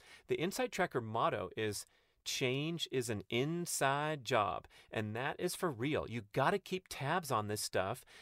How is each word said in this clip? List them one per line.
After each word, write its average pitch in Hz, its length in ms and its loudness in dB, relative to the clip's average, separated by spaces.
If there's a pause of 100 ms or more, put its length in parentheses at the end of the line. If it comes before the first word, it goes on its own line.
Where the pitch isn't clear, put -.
(300)
The 127 120 0
Inside 202 300 0
Tracker - 300 0
motto 110 560 2
is, 107 280 -2 (380)
"Change 143 680 -2
is 123 200 0
an 104 180 -2
inside 147 960 0
job," 104 400 2 (240)
and 107 260 -2
that 139 240 -4
is 175 140 0
for 180 160 0
real. 117 400 0
You 113 140 -4 (100)
gotta 156 240 4
keep 185 320 -6
tabs 151 400 -2
on 107 180 2
this 104 140 -2
stuff 101 420 0 (180)